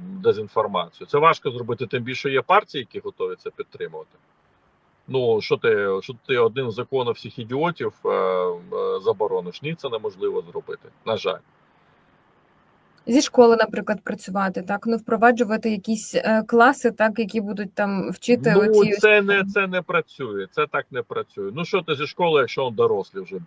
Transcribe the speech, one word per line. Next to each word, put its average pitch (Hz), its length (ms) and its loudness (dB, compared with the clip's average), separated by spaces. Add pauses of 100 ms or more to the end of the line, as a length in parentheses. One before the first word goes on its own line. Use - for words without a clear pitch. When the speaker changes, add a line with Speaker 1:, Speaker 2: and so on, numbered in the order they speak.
(220)
Speaker 1:
дезінформацію, 101 840 -2
це 147 120 0
важко 156 320 2
зробити, 120 360 -6
тим 123 160 -6
більше 127 280 -6
є 135 120 0
партії, 190 380 0
які 104 240 -12
готові 92 340 -8
це - 120 -14
підтримувати. - 680 -14 (880)
Ну, 123 320 2
що 135 160 -2
ти, 104 320 2 (140)
що 131 120 -14 (120)
ти 127 120 0
один 117 320 2
закон 120 360 -4
на 117 60 0
всіх - 260 -12
ідіотів, 131 540 -4 (120)
е, 104 40 -2
е, 92 920 -2
заборониш? 95 600 -2
Ні, 156 120 -6
це 139 140 -10
неможливо 101 540 -4 (100)
зробити, - 360 -12 (180)
на 110 100 0
жаль. 95 220 -4 (1700)
Speaker 2:
Зі 254 160 4
школи, 233 340 6
наприклад, 208 480 -2
працювати, 196 580 -4
так? 196 240 -6
Ну, 226 100 0
впроваджувати 220 720 2
якісь, 214 440 -4
е, 220 280 2
класи, 233 480 4
так, 214 280 0
які 220 220 -4
будуть 202 340 -8
там 202 360 -2
вчити 240 460 2
Speaker 1:
Ну, - 40 8
Speaker 2:
оці 214 320 6
Speaker 1:
це 208 280 6
Speaker 2:
ось 202 60 0
Speaker 1:
не, 196 180 2
це 196 220 0
не 180 160 -2
працює, 123 680 -4
це 151 160 0
так 143 240 -4
не 123 120 -6
працює. 104 520 -8
Ну, 165 100 -6
що 180 180 -2
ти 160 120 -4
зі 139 120 -4
школи, 160 340 2
якщо 135 240 -2
он 120 100 -4
дорослі 101 460 0
вже 92 260 -10